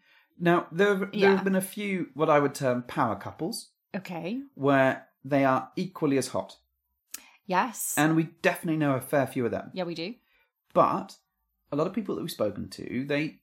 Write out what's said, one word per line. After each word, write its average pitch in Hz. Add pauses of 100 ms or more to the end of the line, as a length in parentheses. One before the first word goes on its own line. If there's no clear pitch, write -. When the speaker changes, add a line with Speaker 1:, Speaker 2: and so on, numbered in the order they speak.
(380)
Speaker 1:
Now, 170
there, 202
there 196
Speaker 2:
Yeah. 196
Speaker 1:
have 190
been 190
a 190
few 190
what 151
I 147
would 139
term 123
power 120
couples. 156 (240)
Speaker 2:
Okay. 185 (140)
Speaker 1:
Where 135 (160)
they 139
are 131
equally 156
as 123
hot. - (920)
Speaker 2:
Yes. 202
Speaker 1:
And 156
we 165 (180)
definitely 175
know 143
a 123
fair 135
few 127
of 110
them. -
Speaker 2:
Yeah, 185
we 170
do. 170 (580)
Speaker 1:
But 175 (540)
a 143
lot 156
of 196
people 208
that -
we've 170
spoken 98
to, -
they, 147